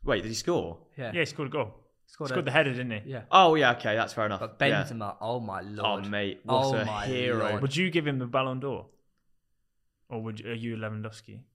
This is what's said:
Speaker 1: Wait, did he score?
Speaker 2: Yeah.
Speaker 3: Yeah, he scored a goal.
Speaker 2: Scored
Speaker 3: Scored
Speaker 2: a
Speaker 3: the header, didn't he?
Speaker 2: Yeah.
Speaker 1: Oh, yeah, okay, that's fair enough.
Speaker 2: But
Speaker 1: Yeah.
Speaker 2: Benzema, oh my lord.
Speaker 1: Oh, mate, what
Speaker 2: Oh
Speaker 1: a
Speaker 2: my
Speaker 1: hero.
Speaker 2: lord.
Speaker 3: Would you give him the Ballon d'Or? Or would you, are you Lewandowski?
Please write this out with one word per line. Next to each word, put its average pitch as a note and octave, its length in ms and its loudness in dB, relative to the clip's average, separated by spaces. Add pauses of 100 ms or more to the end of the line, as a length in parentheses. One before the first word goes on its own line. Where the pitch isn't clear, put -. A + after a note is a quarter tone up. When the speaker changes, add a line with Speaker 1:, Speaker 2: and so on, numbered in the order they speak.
Speaker 1:
Wait, A#2 200 0
did G#2+ 80 -6
he A2+ 40 -6
score? G2+ 460 -2 (180)
Speaker 2:
Yeah. A#2+ 160 -8
Speaker 3:
Yeah, E3 60 -2
he D#3 60 2
scored C#3 240 -6
a - 20 -12
goal. B2+ 220 -4 (340)
Speaker 2:
Scored C#3+ 220 -10
Speaker 3:
Scored B2+ 100 0
Speaker 2:
a D3+ 60 -2
Speaker 3:
the C3 60 -2
header, C#3+ 200 4
didn't A#2+ 320 -4
he? - 80 -12
Speaker 2:
Yeah. A#2 180 -10
Speaker 1:
Oh, F3 260 10
yeah, C3 180 6
okay, A2 240 0
that's G#2+ 160 0
fair A2 120 0
enough. G2+ 140 -2
Speaker 2:
But A2+ 220 -8
Speaker 1:
Yeah. A2 220 4
Speaker 2:
Benzema, G#2+ 360 -6
oh A#2+ 220 -4
my G2 180 -6
lord. G2+ 460 -2
Speaker 1:
Oh, G2+ 40 -6
mate, G2+ 340 -2
what C3 240 4
Speaker 2:
Oh C3+ 80 2
Speaker 1:
a G#2+ 100 0
Speaker 2:
my G#2+ 200 -4
Speaker 1:
hero. B2 440 0
Speaker 2:
lord. G#2 120 0
Speaker 3:
Would C#3 140 0
you F3+ 160 2
give D#3 160 0
him C#3 100 0
the B2+ 100 -4
Ballon C3 340 0
d'Or? C3 260 -6 (1200)
Or A2+ 160 -8
would A2 160 -8
you, A2 120 -10
are - 40 -6
you A2+ 220 -6
Lewandowski? G#2+ 640 -10 (140)